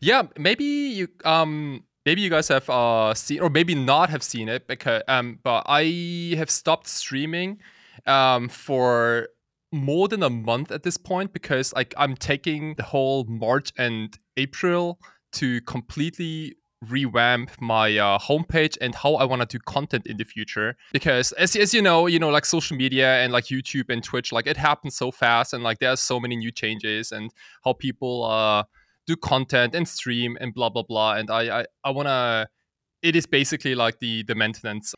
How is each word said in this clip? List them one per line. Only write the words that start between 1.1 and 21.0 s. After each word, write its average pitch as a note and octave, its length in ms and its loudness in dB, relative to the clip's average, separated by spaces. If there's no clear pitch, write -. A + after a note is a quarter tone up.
um, D3+ 580 0
maybe F3 160 2
you F#3+ 80 -2
guys D#3 200 2
have, C3+ 200 2
uh, A#2 460 4
seen, - 240 -4
or E3+ 100 2
maybe E3+ 240 2
not D3 380 4
have D3 100 -4
seen A2 280 -6
it, B2 180 -6
because, A#2 400 -2
um, A#2+ 340 0
but A#2 240 0
I E3+ 720 0
have D#3+ 140 -4
stopped - 360 0
streaming, E3+ 680 -6
um, C3 420 4
for A#2+ 800 0
more D#3 360 0
than G3 160 -4
a C#3 60 2
month A#2 420 -2
at C#3+ 120 -8
this F3 140 -4
point, F#3+ 360 -6
because, C3+ 400 -4
like, B2+ 240 -4
I'm C#3 180 0
taking D3+ 600 -4
the - 80 -8
whole C3+ 420 0
March A2+ 520 -2
and A2+ 400 -4
April F3 640 -2
to B2 280 -2
completely D#3+ 960 -8
revamp B2 640 0
my, A2 380 2
uh, G2+ 220 4
homepage D#3 600 0
and B2 140 -4
how D3+ 220 0
I C3+ 100 2
wanna B2 220 0
do B2 100 -10
content C#3 480 -4
in G#2+ 120 -10
the A2 60 -8
future. A2 540 -6
Because C3 400 2